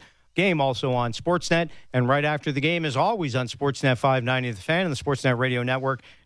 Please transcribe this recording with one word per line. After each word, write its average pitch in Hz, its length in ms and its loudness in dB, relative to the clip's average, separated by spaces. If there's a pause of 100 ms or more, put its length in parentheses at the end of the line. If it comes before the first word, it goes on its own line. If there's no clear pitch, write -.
(360)
Game 175 260 2
also 135 320 0
on 120 200 0
Sportsnet. 170 560 0 (240)
And 123 140 2
right 143 180 2
after 151 260 -2
the 135 100 -2
game, 165 240 0
as 127 120 -2
always, 165 380 0
on 123 120 -2
Sportsnet 139 500 0
five 131 260 2
ninety 127 280 -2
The 95 100 -10
Fan 180 240 0
and 147 100 -2
the - 80 -8
Sportsnet 131 340 0
Radio 127 260 0
Network, 131 380 -2 (240)